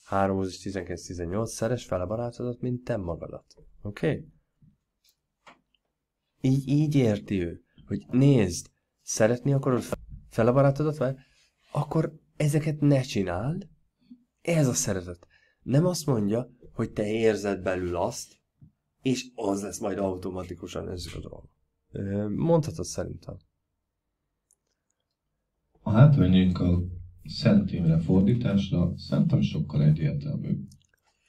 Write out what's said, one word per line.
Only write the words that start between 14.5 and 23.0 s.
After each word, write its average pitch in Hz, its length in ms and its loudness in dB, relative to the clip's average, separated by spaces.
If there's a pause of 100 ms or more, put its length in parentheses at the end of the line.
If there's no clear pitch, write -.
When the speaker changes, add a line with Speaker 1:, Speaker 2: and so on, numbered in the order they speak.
Speaker 1:
a 117 60 2
szeretet. 90 540 -6 (340)
Nem 143 240 2
azt 175 200 -2
mondja, 113 440 0 (240)
hogy 110 180 -6
te 104 200 -4
érzed 104 500 0
belül 90 340 -4
azt, - 460 -6 (600)
és 127 340 -2
az 101 260 -4
lesz 95 180 -8
majd 101 180 -4
automatikusan 90 920 -6
ezek 87 260 -10
a 92 40 -12
dolgok. - 320 -16 (440)
Ö, 101 340 -4
mondhatod 139 560 0
szerintem. - 520 -10 (2500)